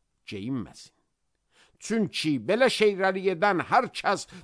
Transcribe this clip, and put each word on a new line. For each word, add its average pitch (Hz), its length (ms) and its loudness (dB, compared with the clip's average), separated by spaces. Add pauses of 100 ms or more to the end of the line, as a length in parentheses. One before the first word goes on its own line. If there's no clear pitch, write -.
(260)
geyinməsin. 120 640 -10 (880)
Çünki 196 560 -2
belə 202 280 2
şeyləri 190 600 2
edən 185 340 2
hər 240 300 0
kəs - 340 -2 (180)